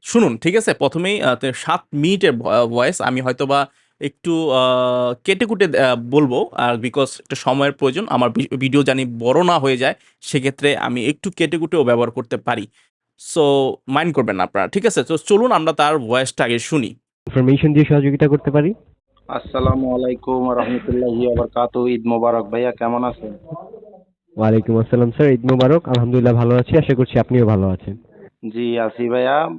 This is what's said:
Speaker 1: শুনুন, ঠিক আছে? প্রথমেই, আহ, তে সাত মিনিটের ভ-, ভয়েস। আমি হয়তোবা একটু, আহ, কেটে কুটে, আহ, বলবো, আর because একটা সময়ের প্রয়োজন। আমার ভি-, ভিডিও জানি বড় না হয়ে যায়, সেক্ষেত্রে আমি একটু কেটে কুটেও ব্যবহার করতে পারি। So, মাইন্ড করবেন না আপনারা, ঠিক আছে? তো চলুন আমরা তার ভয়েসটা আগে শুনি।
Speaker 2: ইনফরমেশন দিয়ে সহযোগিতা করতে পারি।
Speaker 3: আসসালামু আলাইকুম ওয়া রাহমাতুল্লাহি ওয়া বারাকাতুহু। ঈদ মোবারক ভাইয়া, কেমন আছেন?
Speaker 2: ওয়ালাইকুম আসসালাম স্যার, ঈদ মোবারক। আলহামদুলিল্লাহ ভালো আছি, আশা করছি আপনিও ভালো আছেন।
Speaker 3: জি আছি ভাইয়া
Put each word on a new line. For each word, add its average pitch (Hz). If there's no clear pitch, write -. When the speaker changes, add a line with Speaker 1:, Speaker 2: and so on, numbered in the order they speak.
Speaker 1:
শুনুন, 170
ঠিক 175
আছে? 214
প্রথমেই, 175
আহ, 127
তে 127
সাত 165
মিনিটের 175
ভ-, 117
ভয়েস। 120
আমি 127
হয়তোবা 135
একটু, 160
আহ, 127
কেটে 190
কুটে, 202
আহ, 135
বলবো, 143
আর 120
because 123
একটা -
সময়ের 139
প্রয়োজন। 143
আমার 123
ভি-, 131
ভিডিও 135
জানি 131
বড় 120
না 175
হয়ে 135
যায়, 131
সেক্ষেত্রে 139
আমি 120
একটু -
কেটে 165
কুটেও 160
ব্যবহার 120
করতে 120
পারি। 107
So, 165
মাইন্ড 147
করবেন 107
না 92
আপনারা, 92
ঠিক 196
আছে? 165
তো 160
চলুন 220
আমরা 160
তার 151
ভয়েসটা 127
আগে 120
শুনি। 127
Speaker 2:
ইনফরমেশন -
দিয়ে 147
সহযোগিতা 143
করতে 143
পারি। 151
Speaker 3:
আসসালামু 131
আলাইকুম 127
ওয়া 123
রাহমাতুল্লাহি 123
ওয়া 120
বারাকাতুহু। 120
ঈদ 117
মোবারক 117
ভাইয়া, 120
কেমন 120
আছেন? 113
Speaker 2:
ওয়ালাইকুম 110
আসসালাম 120
স্যার, 147
ঈদ 123
মোবারক। 131
আলহামদুলিল্লাহ 120
ভালো 120
আছি, 123
আশা 147
করছি 123
আপনিও 123
ভালো 98
আছেন। 98
Speaker 3:
জি 117
আছি 113
ভাইয়া 135